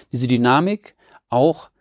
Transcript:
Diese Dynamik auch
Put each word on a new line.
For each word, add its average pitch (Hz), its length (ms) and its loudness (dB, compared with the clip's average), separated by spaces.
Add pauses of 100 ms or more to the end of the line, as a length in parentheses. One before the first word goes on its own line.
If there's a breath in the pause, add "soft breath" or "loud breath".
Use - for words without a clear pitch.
(120)
Diese 127 140 -4
Dynamik 127 720 -2 (320 soft breath)
auch 139 420 -2 (100)